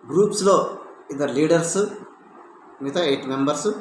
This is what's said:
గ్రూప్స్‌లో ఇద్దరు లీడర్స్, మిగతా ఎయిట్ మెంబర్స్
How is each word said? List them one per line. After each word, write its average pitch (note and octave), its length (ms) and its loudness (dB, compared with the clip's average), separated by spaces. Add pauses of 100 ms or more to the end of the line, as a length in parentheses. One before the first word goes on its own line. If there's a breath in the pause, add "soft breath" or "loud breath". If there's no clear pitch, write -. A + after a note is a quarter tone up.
గ్రూప్స్‌లో F#3+ 520 2 (560)
ఇద్దరు C#3 260 -4
లీడర్స్, D#3+ 400 2 (1040)
మిగతా C#3 280 -2
ఎయిట్ C#3 240 -2
మెంబర్స్ C#3+ 340 0 (140)